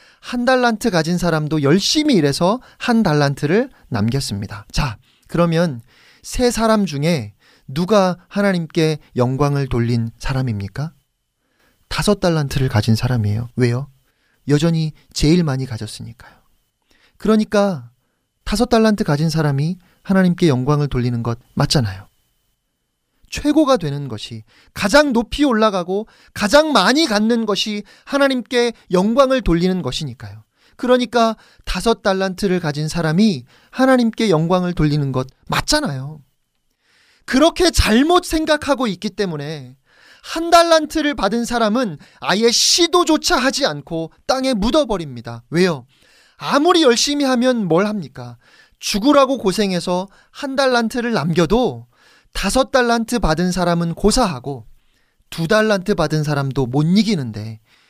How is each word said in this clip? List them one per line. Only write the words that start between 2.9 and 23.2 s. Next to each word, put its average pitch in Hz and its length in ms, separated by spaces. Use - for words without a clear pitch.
달란트를 151 680
남겼습니다. 107 840
자, 123 260
그러면 165 540
세 247 260
사람 220 360
중에 147 480
누가 180 500
하나님께 170 680
영광을 135 500
돌린 120 500
사람입니까? 131 760
다섯 - 320
달란트를 147 480
가진 110 260
사람이에요. 117 640
왜요? 123 320
여전히 156 460
제일 170 320
많이 131 220
가졌으니까요. 110 680
그러니까 202 760
다섯 233 240
달란트 220 340
가진 156 260
사람이 151 480
하나님께 180 440
영광을 143 400
돌리는 123 340
것 117 160
맞잖아요. 104 540